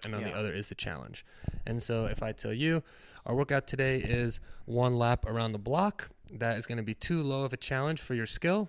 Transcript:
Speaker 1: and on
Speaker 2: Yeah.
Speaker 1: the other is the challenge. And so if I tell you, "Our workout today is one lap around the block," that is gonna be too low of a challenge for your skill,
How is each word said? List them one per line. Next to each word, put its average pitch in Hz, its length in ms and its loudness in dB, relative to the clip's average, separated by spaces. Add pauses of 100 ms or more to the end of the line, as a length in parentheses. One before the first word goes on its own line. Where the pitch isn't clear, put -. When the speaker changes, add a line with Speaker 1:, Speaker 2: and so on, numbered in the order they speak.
Speaker 1:
and 107 100 -6
on 104 80 -4
Speaker 2:
Yeah. 98 100 -4
Speaker 1:
the - 40 -6
other 104 180 -2
is 101 140 -6
the - 80 -12
challenge. 73 500 -8 (400)
And 117 160 -2
so 113 260 0
if 110 140 -2
I 110 120 -2
tell 110 180 -6
you, 156 320 2 (420)
"Our 120 100 0
workout 139 320 2
today 131 340 2
is 120 400 2 (240)
one 123 320 4
lap 120 280 4
around 113 280 0
the 104 60 -4
block," 160 500 2 (200)
that 113 280 0
is 113 80 -4
gonna 117 180 -2
be 107 100 -2
too 165 300 0
low 135 220 0
of 131 80 -4
a 127 40 -4
challenge 143 440 0
for 127 140 -2
your 113 100 0
skill, 185 440 2